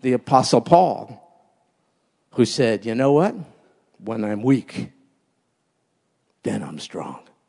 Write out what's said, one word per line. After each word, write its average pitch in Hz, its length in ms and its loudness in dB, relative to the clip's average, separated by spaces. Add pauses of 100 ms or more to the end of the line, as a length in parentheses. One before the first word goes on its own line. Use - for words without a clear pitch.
the 127 120 0
Apostle 127 480 2
Paul, 156 600 2 (1080)
who 120 140 2
said, 110 400 0
"You 113 100 -6
know 135 160 2
what? 185 240 2 (640)
When 113 260 -8
I'm 104 180 -6
weak, - 500 -2 (1500)
then 104 220 -6
I'm 78 160 -14
strong." - 400 -12 (300)